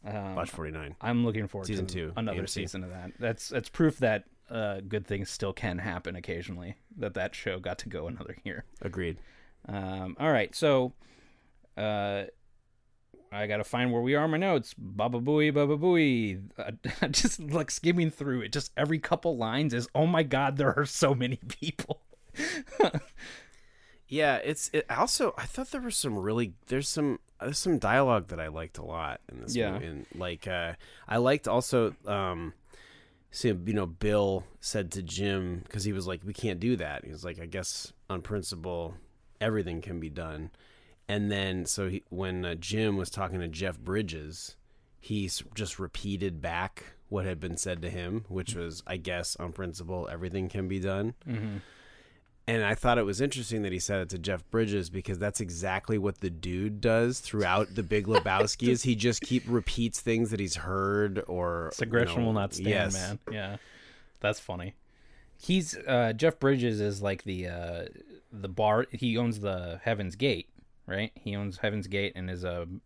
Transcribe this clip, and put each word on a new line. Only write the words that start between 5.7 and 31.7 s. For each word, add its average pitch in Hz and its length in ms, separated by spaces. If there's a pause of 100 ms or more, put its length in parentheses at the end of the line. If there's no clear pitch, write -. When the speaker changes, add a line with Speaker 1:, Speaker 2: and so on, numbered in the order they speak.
Speaker 1:
happen 90 360
occasionally, 87 600 (220)
that 107 180
that 104 180
show 92 260
got 90 200
to 76 100
go 80 180
another - 360
year. - 220 (160)
Speaker 2:
Agreed. 92 360 (500)
Speaker 1:
Um, 95 520
all 156 120
right, 113 220
so, 131 400 (840)
uh, 101 480 (1040)
I 104 160
gotta 104 160
find 123 280
where 117 100
we 131 120
are 147 120
in 160 60
my 156 60
notes. 170 400
Baba 107 420
Booey, 151 340
Baba 143 240
Booey. 135 680 (140)
Uh, - 500
<laughs> - 20
just, - 300
like, 156 320
skimming 170 400
through 131 300
it, 104 100
just 143 260
every 147 220
couple 170 380
lines 120 360
is, 120 220
"Oh 151 100
my 165 160
God, 139 360
there 240 200
are 147 80
so - 300
many 123 220 (100)
people." - 540 (360)
<laughs> 311 540 (1160)
Speaker 2:
Yeah, 143 280
it's, 147 380
it 156 180
also, 196 460
I 110 80
thought - 260
there 269 100
was 240 140
some 117 240
really, 107 340 (140)
there's 139 200
some, 143 320 (200)
there's 139 180
some 165 220
dialogue 113 480
that 82 120
I 80 100
liked 80 280
a 78 80
lot 80 360 (100)
in 62 100
this - 140
Speaker 1:
Yeah. 110 160
Speaker 2:
movie. 95 160
And, 73 260
like, 87 340
uh, 87 260 (340)
I 110 100
liked 131 300
also, 117 480 (100)